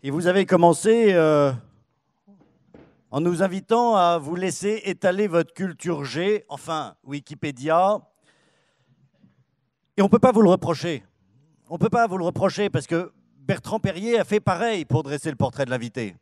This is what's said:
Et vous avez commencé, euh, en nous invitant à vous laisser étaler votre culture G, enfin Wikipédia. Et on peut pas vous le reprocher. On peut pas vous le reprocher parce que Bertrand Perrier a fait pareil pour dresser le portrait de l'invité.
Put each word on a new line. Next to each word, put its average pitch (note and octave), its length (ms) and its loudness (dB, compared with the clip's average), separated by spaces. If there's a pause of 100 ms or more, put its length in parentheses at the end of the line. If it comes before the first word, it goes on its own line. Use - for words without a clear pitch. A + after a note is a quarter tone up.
Et C#3 100 -8
vous E3 160 -2
avez F#3 180 2
commencé, F#3+ 680 4
euh, D3+ 380 4 (1600)
en D#3 80 -4
nous F3 240 0
invitant A3 540 0
à E3+ 200 4
vous D#3 180 -6
laisser F#3 500 -4
étaler G3 420 -2
votre E3 260 -2
culture E3+ 520 -6
G, F3 420 -4
enfin D3 560 -10
Wikipédia. D3+ 960 -2 (2000)
Et G3+ 40 2
on G3 60 4
peut A3+ 120 6
pas B3+ 120 6
vous A3 100 4
le G3 80 6
reprocher. E3+ 560 -2 (640)
On E3 100 -12
peut A3 120 0
pas A#3 180 0
vous F#3 100 -6
le F3+ 60 -4
reprocher F#3 460 -2
parce D3+ 180 -6
que E3+ 240 -4 (240)
Bertrand D3+ 460 -6
Perrier G#3 360 -4
a G3 60 0
fait G#3 160 -2
pareil G3 460 -4
pour D3+ 180 -2
dresser C#3+ 260 -8
le C#3 60 -8
portrait C3+ 300 -2
de A#2+ 40 -14
l'invité. A#2 520 -8